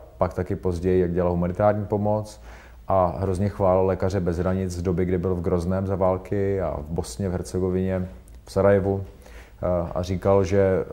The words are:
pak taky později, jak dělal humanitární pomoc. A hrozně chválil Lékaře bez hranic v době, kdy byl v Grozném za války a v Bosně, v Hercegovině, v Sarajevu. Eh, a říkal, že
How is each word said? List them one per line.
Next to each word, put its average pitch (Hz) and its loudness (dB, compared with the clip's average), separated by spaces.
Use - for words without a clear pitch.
pak 90 0
taky 92 -4
později, 92 0
jak 87 0
dělal 87 2
humanitární 98 0
pomoc. 104 -2
A 92 2
hrozně 95 0
chválil 95 2
Lékaře 95 0
bez 87 0
hranic 92 -2
v 87 -4
době, 90 0
kdy 90 0
byl 92 0
v 87 -4
Grozném 90 -2
za 95 -2
války 95 0
a 76 -4
v 73 -10
Bosně, 92 -6
v 87 -2
Hercegovině, 92 -2
v - -18
Sarajevu. 98 4
Eh, 87 -2
a 90 -2
říkal, 98 4
že 92 4